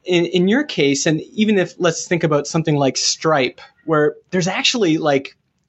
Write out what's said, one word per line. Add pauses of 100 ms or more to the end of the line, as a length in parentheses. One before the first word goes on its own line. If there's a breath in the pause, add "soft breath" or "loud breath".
in,
in
your
case,
and
even
if,
let's
think
about
something
like
Stripe, (240)
where (160)
there's
actually,
like, (320)